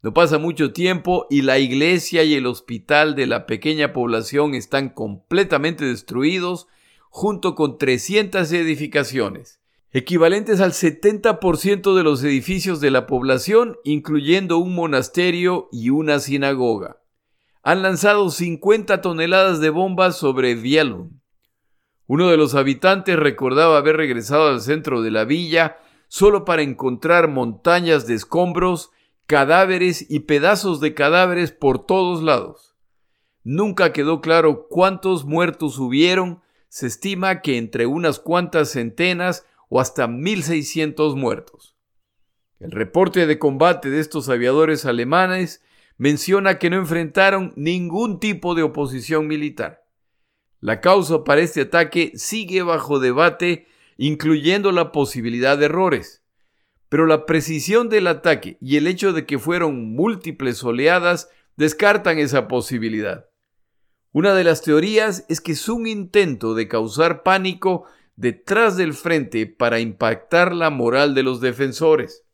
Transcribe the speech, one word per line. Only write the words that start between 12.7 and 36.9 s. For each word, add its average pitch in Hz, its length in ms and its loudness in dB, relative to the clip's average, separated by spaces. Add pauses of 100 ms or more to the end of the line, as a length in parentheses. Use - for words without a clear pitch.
de 143 100 2
la 127 160 0
población, 135 760 2
incluyendo 151 720 0
un 180 180 -2
monasterio 175 1000 -2
y 120 180 -4
una 147 300 2
sinagoga. 135 840 -2 (600)
Han 180 200 2
lanzado 190 480 2
cincuenta 180 720 0
toneladas 175 580 2
de 156 80 2
bombas 185 480 0
sobre 127 380 2
Vialum. 123 680 -2 (840)
Uno 170 240 2
de 160 80 6
los 143 160 2
habitantes 175 640 2
recordaba 147 580 4
haber 151 220 2
regresado 143 500 0
al 123 140 0
centro 139 400 -2
de 113 80 -2
la 107 160 0
villa 160 500 0 (320)
solo 202 380 4
para 165 160 0
encontrar 147 680 2
montañas 143 760 0
de 117 80 -2
escombros, 175 760 -2 (360)
cadáveres 180 840 2
y 147 100 -2
pedazos 160 600 0
de 151 140 -2
cadáveres 175 580 2
por 135 320 0
todos 180 380 0
lados. 131 520 -2 (680)
Nunca 175 480 0
quedó 151 300 -2
claro 160 480 2
cuántos 185 560 0
muertos 156 520 -2
hubieron 170 600 0 (340)
se - 120 -8
estima 190 560 -4